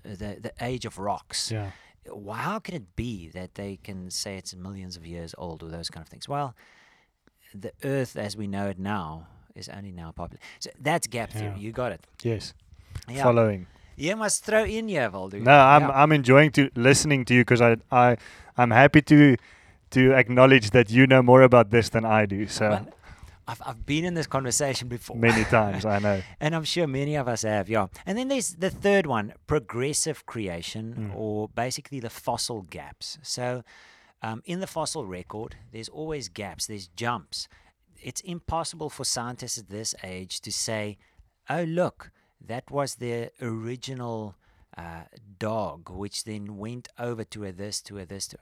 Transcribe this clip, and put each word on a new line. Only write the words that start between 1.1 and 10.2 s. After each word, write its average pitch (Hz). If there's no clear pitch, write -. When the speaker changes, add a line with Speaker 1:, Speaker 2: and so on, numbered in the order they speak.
Speaker 2:
Yeah. 104
Speaker 1:
Wh-, 104
how 165
can 185
it 110
be 107
that 90
they 101
can 92
say 98
it's -
millions 92
of 85
years 82
old 82
or 82
those 82
kind 80
of -
things? -
Well, 143
the 101
earth 135
as 104
we 107
know 101
it 92
now 87
is 98
only 98
now 85
popular. -